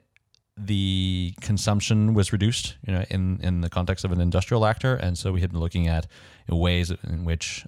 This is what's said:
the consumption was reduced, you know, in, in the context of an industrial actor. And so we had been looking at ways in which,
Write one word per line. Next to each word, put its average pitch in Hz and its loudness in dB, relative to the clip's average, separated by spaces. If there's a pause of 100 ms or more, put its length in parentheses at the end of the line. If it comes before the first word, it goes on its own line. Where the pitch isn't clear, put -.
(600)
the 95 0
consumption 107 2
was 101 2
reduced, 107 0
you 98 -4
know, 92 0
in, 92 0
in 90 0
the 85 -2
context 90 -2
of 95 -2
an 87 0
industrial 92 2
actor. 127 0
And 87 -2
so 98 -4
we 92 0
had 90 0
been 87 -2
looking 85 0
at 82 0 (400)
ways 87 2
in 82 -6
which, - -4